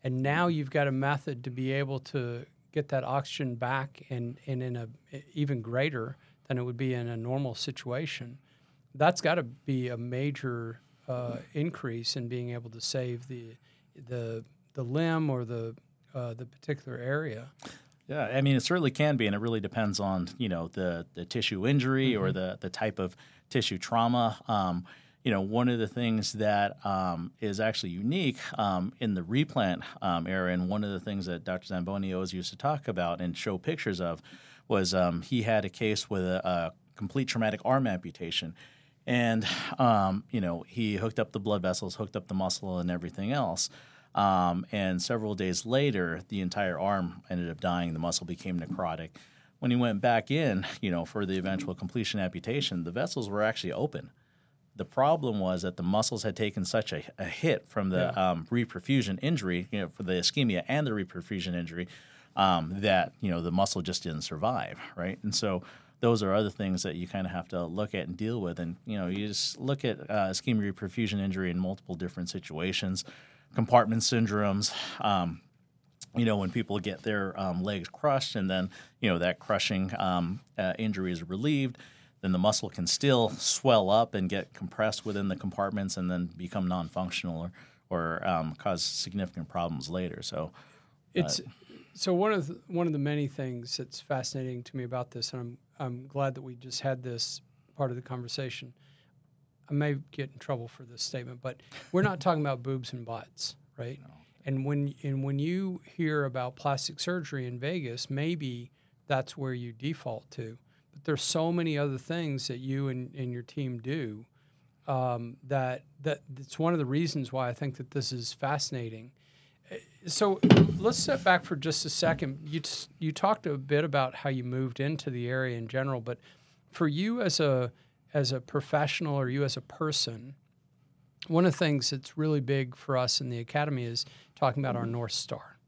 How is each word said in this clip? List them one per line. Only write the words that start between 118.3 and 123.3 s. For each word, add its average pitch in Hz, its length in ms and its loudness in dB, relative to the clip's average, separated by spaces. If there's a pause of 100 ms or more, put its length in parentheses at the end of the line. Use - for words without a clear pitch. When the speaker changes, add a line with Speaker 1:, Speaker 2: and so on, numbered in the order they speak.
Speaker 1:
fascinating. 127 800 -4 (600)
Uh, - 60 -10 (280)
so 190 340 4 (380)
let's 196 220 2
step - 240 2
back 180 200 6
for - 120 -4
just 147 280 0
a 151 60 -4
second. 151 580 0
You 156 120 -2
t-, - 280 -8 (120)
you 156 120 0
talked 190 360 0